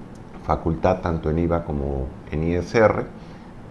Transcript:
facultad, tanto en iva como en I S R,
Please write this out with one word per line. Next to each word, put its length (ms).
facultad, 540
tanto 280
en 80
iva 260
como 440
en 120
I 120
S 200
R, 280